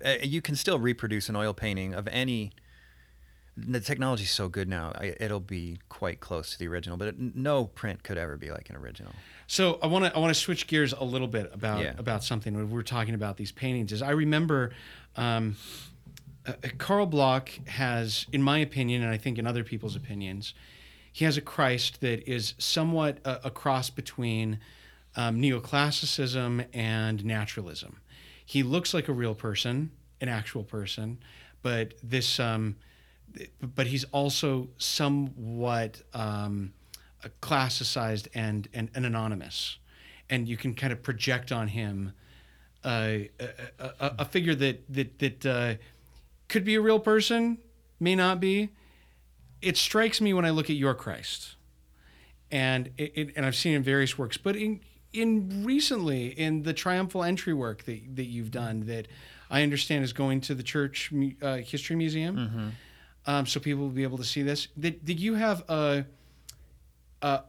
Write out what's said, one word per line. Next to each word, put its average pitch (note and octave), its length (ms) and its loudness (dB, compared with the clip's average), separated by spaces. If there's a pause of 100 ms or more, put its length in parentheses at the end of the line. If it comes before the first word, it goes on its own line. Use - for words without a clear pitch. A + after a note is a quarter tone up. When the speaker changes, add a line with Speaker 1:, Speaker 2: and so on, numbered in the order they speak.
Speaker 1:
uh, C3+ 200 4
you D3 180 0
can D3 140 -2
still E3 240 2
reproduce A2+ 480 0
an A2 80 -2
oil G#2 180 0
painting F#2+ 400 -2
of G2 140 -4
any, A#2+ 460 -2 (1040)
the A#2 240 -2
technology's B2+ 500 0
so G2 180 0
good F#2 200 -2
now, E2+ 260 -4
I, F#2 240 -6
it'll G#2 200 -2
be F2+ 400 -8 (100)
quite - 300 -6
close D#2+ 320 -6
to - 80 -10
the F2 80 -4
original, E2+ 300 -6
but G#2 120 -4
it, - 60 -8 (200)
no C3+ 300 0
print G2 380 -8
could F#2+ 140 -6
ever D#2+ 200 -6
be C#2+ 140 -10
like - 180 -10
an - 60 -12
original. - 380 -14 (340)
Speaker 2:
So F3 340 4
I D#3+ 60 2
wanna, F3+ 260 6
I D#3+ 60 2
wanna D#3+ 140 6
switch - 340 0
gears D3+ 260 4
a C3+ 120 -4
little B2+ 220 0
bit A2 260 -2
about, G#2+ 280 0
Speaker 1:
Yeah. D2 160 -2
Speaker 2:
about A2 260 -2
something A2 320 -2
when G#2 140 -2
we're A#2 120 -2
talking A2+ 320 -2
about G#2 240 -2
these G2+ 160 -8
paintings. B2 400 -2
Is G#2+ 80 -2
I C#3 100 -2
remember, D3+ 640 2 (420)
um, A2+ 400 2 (920)
uh, C#3 60 -6 (120)
uh, - 40 -6 (100)
Carl G3+ 280 2
Bloch C3+ 440 4 (180)
has, A#2 640 0
in C#3 100 4
my C#3+ 160 6
opinion, B2 440 0
and A2+ 80 0
I A2 60 0
think A2+ 220 -2
in A2+ 80 -2
other A#2+ 160 0
people's G#2+ 320 -6
opinions, G2+ 580 -8 (600)
he - 100 0
has D3+ 140 4
a D3 40 -2
Christ B2+ 600 0
that A#2+ 280 0
is A#2+ 280 -2
somewhat D#3+ 640 0
a, C3 240 -4
a C3 40 -4
cross C3 380 0
between, A2 720 -2 (560)
um, A#2 260 0
neoclassicism C3 1300 2
and A2 500 0
naturalism. G#2 800 -6 (440)
He C#3 180 2
looks D#3+ 300 0
like E3 140 0
a D3 60 0
real A#2+ 200 0
person, A#2+ 580 -2 (280)
an B2+ 80 -4
actual A2 380 -4
person, A2 540 -6 (420)
but A2+ 320 0 (100)
this, A#2 360 0
um, A2 360 0 (600)
th-, - 140 -14 (120)
but C3 260 -2
he's C3 180 -2
also C3+ 720 0
somewhat, A#2+ 1200 0 (120)
um, G#2 600 -4 (500)
uh, A2+ 60 -14 (120)
classicized A#2+ 960 0
and, G#2+ 380 -2
and, A2+ 200 -4
and B2+ 120 -2
anonymous, A2 720 -4 (520)
and A#2+ 180 2
you A#2 100 -4
can A#2+ 180 -2
kind C3 180 0
of - 80 -6
project B2 500 -2
on A2+ 180 0
him, G2 420 -4 (720)
uh, C#3 60 -2
a, A2 400 0 (500)
a, C3 60 -10 (140)
a, C#3 200 -2
a C#3+ 60 0
figure E3+ 280 2
that, C3+ 300 2 (100)
that, C3+ 260 -2
that, C3 260 0
uh, A#2+ 280 2 (720)
could G#3 160 2
be G#3+ 120 4
a A3 60 6
real A3 180 6
person, A#3 580 4 (420)
may F3 140 6
not F#3 260 6
be. G3 300 2 (920)
It F3 160 2
strikes A3 440 4
me G#3 120 6
when F3+ 120 6
I E3 60 6
look D#3 180 2
at D#3 60 2
your C3+ 180 4
Christ, - 640 -8 (960)
and C3 460 2
it, D3 180 -4
it, D3+ 200 -4
and C#3+ 100 0
I've C3 100 2
seen E3 180 2
in C#3+ 100 4
various C3+ 340 4
works, A#2+ 200 -4
but G3 180 -2
in, G#3+ 260 -2 (320)
in G#3+ 500 2
recently, G#3 640 2
in D#3 360 0
the D#3 100 0
triumphal F3+ 500 0
entry F3 300 0
work A#2+ 320 -2
that, A#2+ 300 -8
that B2+ 100 -2
you've A#2 260 -4
done, A2+ 360 -2
that A2+ 200 -4 (420)
I C#3 140 6
understand D3 400 2
is A#2+ 100 -2
going C3+ 280 2
to C3+ 140 -4
the B2 80 -6
church C#3 480 -2
mu-, C#3 200 2 (100)
uh, C3+ 160 0
history C3+ 380 -4
museum, E3 420 0
Speaker 1:
Mm-hmm. A2+ 300 -2 (580)
Speaker 2:
um, C#3+ 200 4
so C3+ 140 -2
people C#3+ 240 0
will C#3 60 -2
be C3 140 0
able C3 160 -2
to B2 40 -6
see C#3 200 -2
this, C#3+ 240 0 (100)
that, E3 280 -4
that E3+ 100 0
you G#3 200 0
have G#3 340 2
a, D3 360 2 (1160)
a, C#3 280 2